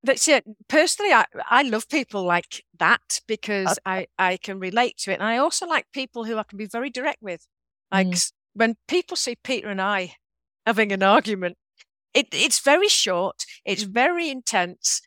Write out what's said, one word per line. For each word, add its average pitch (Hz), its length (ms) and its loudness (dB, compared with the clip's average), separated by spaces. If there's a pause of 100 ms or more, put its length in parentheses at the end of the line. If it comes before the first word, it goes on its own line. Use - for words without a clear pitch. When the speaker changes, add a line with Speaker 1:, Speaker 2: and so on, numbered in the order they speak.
Speaker 1:
That's 262 240 0
it. 277 160 4 (240)
Personally, 359 440 2
I, 202 120 6 (240)
I 262 160 4
love 226 240 -4
people 233 360 -4
like 175 400 -2 (140)
that - 480 0
because 202 460 -2
Speaker 2:
Okay. - 140 -4
Speaker 1:
I, 190 200 -4 (120)
I 185 200 2
can 196 220 -10
relate 214 380 -2
to - 140 -8
it. - 20 0
And 190 100 -4
I 226 140 0
also 339 280 0
like 320 260 -2
people 247 320 -10
who 220 140 -6
I 208 60 -6
can 202 140 -16
be 214 80 -8
very 240 240 -8
direct 262 320 -6
with. 180 240 -12 (440)
Like 190 180 4
Speaker 2:
Mm. 180 60 -2
Speaker 1:
s-, - 180 -2 (220)
when 226 220 0 (100)
people 339 300 -2
see 240 260 -4
Peter - 260 -4
and 190 140 -4
I 190 320 -2 (520)
having 214 260 2
an 190 100 0
argument, 196 540 2 (580)
it, 269 180 2
it's - 280 0
very 349 280 4
short, 185 560 0 (200)
it's 202 180 -4
very 285 480 0
intense 196 760 -2